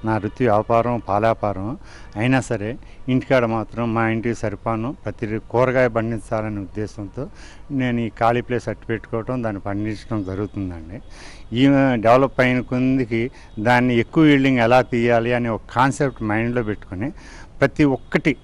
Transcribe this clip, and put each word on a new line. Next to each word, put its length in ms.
నా 120
వృత్తి 280
వ్యాపారం, 640
పాల 120
వ్యాపారం. 580
అయినా 200
సరే 360
ఇంటికాడ 320
మాత్రం 500
మా 80
ఇంటికి 280
సరిపాను 460
ప్రతి 360
కూరగాయ 440
పండించాలనే 720
ఉద్దేశంతో 580
నేను 200
ఈ 100
ఖాళీ 200
ప్లేస్ 280
అట్టు 180
పెట్టుకోవటం, 580
దాన్ని 160
పండించడం 640
జరుగుతుందండి. 760
ఈ 20
డెవలప్ 340
అయిన 200
కొద్దికి 720
దాన్ని 360
ఎక్కువ 300
yielding 240
ఎలా 220
తీయాలి 480
అనే 80
ఒక 140
కాన్సెప్ట్ 460
మైండ్లో 400
పెట్టుకొని 500
ప్రతి 240
ఒక్కటి 480